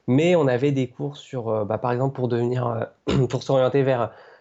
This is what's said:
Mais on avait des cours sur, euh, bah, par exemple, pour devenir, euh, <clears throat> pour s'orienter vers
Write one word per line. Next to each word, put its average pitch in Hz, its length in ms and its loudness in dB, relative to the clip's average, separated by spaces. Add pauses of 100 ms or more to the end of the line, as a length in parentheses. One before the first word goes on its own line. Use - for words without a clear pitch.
Mais 160 280 4
on 151 120 2
avait 127 240 2
des 131 160 0
cours 143 300 -10
sur, 113 320 -8
euh, 110 160 0
bah, 107 120 -2
par 123 140 -2
exemple, 135 240 -2
pour 123 140 -4
devenir, 120 580 -2 (220)
euh, 135 180 2
<clears throat> - 20 -12
pour 127 140 -4
s'orienter 135 400 2
vers 120 280 0 (300)